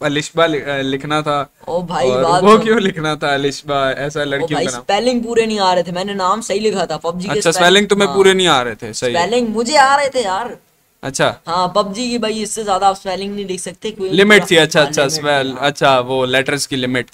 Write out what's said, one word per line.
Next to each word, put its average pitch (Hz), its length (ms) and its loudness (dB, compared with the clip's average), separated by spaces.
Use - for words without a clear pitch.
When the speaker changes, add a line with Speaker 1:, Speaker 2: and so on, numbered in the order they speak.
Speaker 1:
अलिशबा 151 420 0
लि-, 151 160 0
अ, 139 200 -4
लिखना 139 400 -4
था। 147 280 -2
Speaker 2:
ओ 170 140 -4
भाई, 160 280 -2
Speaker 1:
और 127 140 2
Speaker 2:
बात 175 200 2
Speaker 1:
वो 208 140 8
Speaker 2:
तो 220 60 0
Speaker 1:
क्यों 220 180 2
लिखना 160 340 -2
था 147 180 -2
अलिशबा, 139 580 -2
ऐसा 147 300 -6
Speaker 2:
ओ 147 40 -2
Speaker 1:
लड़कियों 143 320 -2
Speaker 2:
भाई, 160 80 0
Speaker 1:
का - 60 -2
नाम? 123 100 -8
Speaker 2:
spelling 226 420 0
पूरे 226 220 0
नहीं 214 140 -2
आ 185 140 2
रहे 175 100 2
थे, 180 80 -10
मैंने 190 220 -6
नाम 180 280 0
सही 196 180 -4
लिखा 208 260 0
था। 156 120 -6
पबजी 175 300 -6
के 226 60 -2
Speaker 1:
अच्छा, 202 180 0
Speaker 2:
spelling 180 140 2
Speaker 1:
spelling 190 220 4
तुम्हें 202 200 2
Speaker 2:
हाँ। 139 80 -6
Speaker 1:
पूरे 190 180 6
नहीं 185 140 2
आ 143 140 4
रहे 117 140 -6
थे, 110 180 -10
सही 123 200 -4
है। 175 140 0
Speaker 2:
स्पेलिंग 233 220 0
मुझे 240 280 -2
आ 269 180 6
रहे 285 140 0
थे 262 140 -2
यार। 202 340 -6
Speaker 1:
अच्छा। 135 340 -2
Speaker 2:
हाँ, 180 280 -2
पबजी 208 340 -2
की 240 80 -2
भाई 220 160 -4
इससे 220 300 -6
ज्यादा 196 240 0
आप 190 80 2
spelling 196 400 -8
नहीं 202 100 -8
लिख 185 140 -8
सकते। 190 320 -10
क्वीन 190 220 -6
Speaker 1:
Limit 208 260 6
Speaker 2:
का 175 120 0
Speaker 1:
थी, 180 40 6
अच्छा, 160 240 4
Speaker 2:
हाँ, 147 80 4
Speaker 1:
अच्छा, 151 140 0
Speaker 2:
limit 151 180 0
Speaker 1:
स्पेल-, 143 300 0
Speaker 2:
थी, 127 100 -8
हाँ। 139 80 0
Speaker 1:
अच्छा, 139 320 2
वो 127 260 -2
letters 135 400 -2
की 143 100 -6
limit 127 380 -2